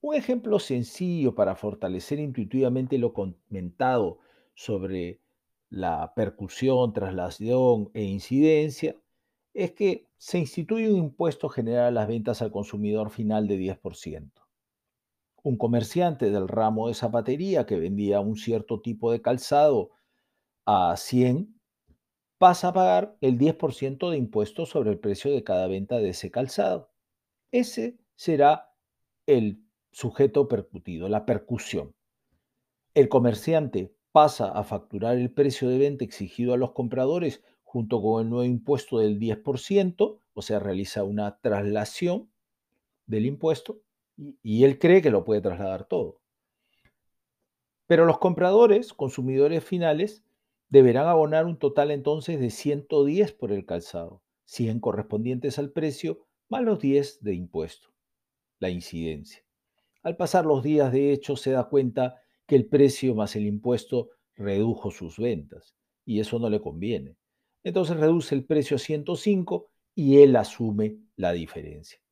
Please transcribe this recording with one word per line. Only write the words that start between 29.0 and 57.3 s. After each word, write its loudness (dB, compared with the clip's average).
el 2
sujeto 0
percutido, -8
la -2
percusión. -6
El 6
comerciante 0
pasa 4
a -4
facturar -4
el -2
precio 0
de 0
venta 0
exigido -6
a 0
los -2
compradores -4
junto -4
con 0
el -4
nuevo -2
impuesto -2
del 2
diez -2
por -4
ciento, -2
o -12
sea, -2
realiza -4
una -4
traslación -2
del -2
impuesto -4
y, -16
y 2
él 6
cree 6
que 4
lo 2
puede 0
trasladar -6
todo. -6
Pero 8
los 4
compradores, 4
consumidores 0
finales, -2
deberán 8
abonar 2
un -6
total 0
entonces -4
de -2
ciento 0
diez 2
por -8
el -4
calzado, -10
cien -4
correspondientes -4
al -6
precio -6
más -4
los 0
diez 0
de -2